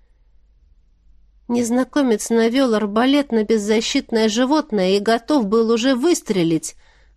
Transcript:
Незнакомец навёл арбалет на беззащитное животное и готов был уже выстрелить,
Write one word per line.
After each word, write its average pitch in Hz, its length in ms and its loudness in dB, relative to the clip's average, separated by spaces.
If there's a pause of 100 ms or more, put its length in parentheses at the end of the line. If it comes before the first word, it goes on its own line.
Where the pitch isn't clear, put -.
(1500)
Незнакомец 240 800 0
навёл 233 440 2
арбалет 233 600 0
на 220 100 0
беззащитное 220 840 0
животное 233 600 0
и 202 80 2
готов 233 460 0
был 220 260 2
уже 240 220 2
выстрелить, 208 840 -2 (400)